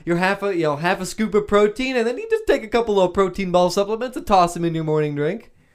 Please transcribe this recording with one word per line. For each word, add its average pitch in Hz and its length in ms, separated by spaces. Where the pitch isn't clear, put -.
your 170 120
half 196 260
a, 202 120
you 165 80
know, 151 120
half 180 260
a 185 40
scoop 208 280
of 208 140
protein, 208 480
and 226 100
then 247 120
you 453 120
just 440 160
take 262 180
a 220 40
couple 220 340
of 180 120
protein 190 380
ball 180 200
supplements 220 460
and - 100
toss 175 260
them 170 120
in 165 100
your 160 80
morning 151 320
drink. 160 360